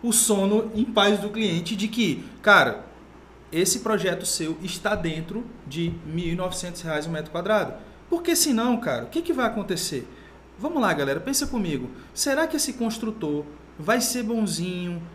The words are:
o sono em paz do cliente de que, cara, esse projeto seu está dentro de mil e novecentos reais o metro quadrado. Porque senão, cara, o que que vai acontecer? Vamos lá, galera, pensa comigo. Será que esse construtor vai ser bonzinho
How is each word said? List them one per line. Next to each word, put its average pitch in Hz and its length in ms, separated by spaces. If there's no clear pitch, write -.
o 233 100
sono 208 600
em 220 100
paz 202 340
do 202 120
cliente 196 440
de 202 140
que, 214 360
cara, 147 420
esse 185 280
projeto 190 460
seu 160 360
está 202 320
dentro 165 500
de 165 260
mil 165 220
e 165 100
novecentos 180 460
reais 156 240
o 165 40
metro 160 200
quadrado. 190 440
Porque 339 260
senão, 240 400
cara, 120 280
o - 40
que 330 140
que 339 100
vai 254 140
acontecer? 170 600
Vamos 294 240
lá, 190 100
galera, 143 280
pensa 277 260
comigo. 160 440
Será 285 340
que 320 100
esse 262 180
construtor 214 720
vai 214 220
ser - 240
bonzinho 180 760